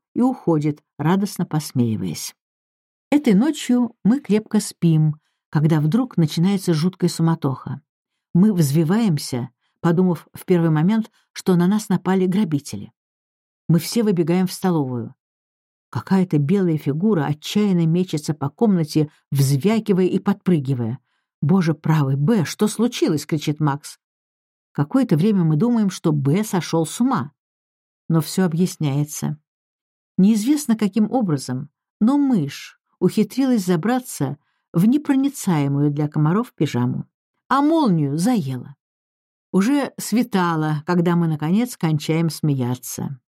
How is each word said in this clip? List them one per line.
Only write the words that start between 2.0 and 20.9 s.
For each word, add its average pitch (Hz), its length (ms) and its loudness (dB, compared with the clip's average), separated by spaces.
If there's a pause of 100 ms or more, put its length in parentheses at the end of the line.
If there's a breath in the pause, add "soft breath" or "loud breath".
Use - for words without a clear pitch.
Этой 285 220 4
ночью 247 720 0
мы 240 160 4
крепко 214 400 0
спим, 156 560 2 (320)
когда 156 320 0
вдруг 220 380 0
начинается 175 560 0
жуткая 175 340 -2
суматоха. 151 720 -4 (540)
Мы 214 180 6
взвиваемся, 160 960 0 (320)
подумав 170 540 0
в - 100 -20
первый 170 260 2
момент, 196 400 2 (220)
что - 240 0
на 175 100 4
нас 208 220 0
напали 185 380 0
грабители. 160 680 -4 (760)
Мы 165 100 4
все 226 240 -2
выбегаем 180 440 0
в 185 60 -6
столовую. 127 640 -2 (800)
Какая-то 185 440 0
белая 165 380 0
фигура 160 480 -2
отчаянно 175 600 0
мечется 165 480 -2
по 139 160 -6
комнате, 165 640 0 (180 loud breath)
взвякивая 175 760 2
и 185 120 0
подпрыгивая. 135 800 -2 (420)